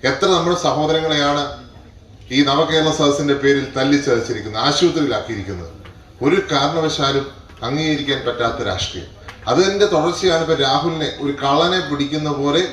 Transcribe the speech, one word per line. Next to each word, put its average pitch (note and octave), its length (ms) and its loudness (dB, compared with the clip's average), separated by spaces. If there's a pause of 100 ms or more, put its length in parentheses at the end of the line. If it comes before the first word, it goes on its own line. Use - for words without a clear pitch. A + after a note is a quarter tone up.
(120)
എത്ര F#3 160 0
നമ്മുടെ F3 300 2 (100)
സഹോദരങ്ങളെയാണ് D3+ 760 0 (880)
ഈ C3 80 0 (100)
നവകേരള D#3 420 2
സദസ്സിന്റെ C#3+ 420 2 (100)
പേരിൽ C#3 240 2 (100)
തല്ലിച്ചതച്ചിരിക്കുന്നത്, A#2 880 0
ആശുപത്രിയിലാക്കിയിരിക്കുന്നത്? A2+ 1040 -2 (540)
ഒരു E3+ 120 4 (140)
കാരണവശാലും C#3+ 760 0 (420)
അംഗീകരിക്കാൻ C#3+ 580 -2
പറ്റാത്ത A#2 460 -2
രാഷ്ട്രീയം. F2+ 400 -8 (360)
അതിന്റെ G3 380 4
തുടർച്ചയാണ് E3+ 600 2
ഇപ്പൊ D#3 100 2 (100)
രാഹുലിനെ D3+ 440 0 (140)
ഒരു C#3 100 -2 (100)
കള്ളനെ E3 360 2 (100)
പിടിക്കുന്ന D3 400 -2 (120)
പോലെ C#3+ 320 2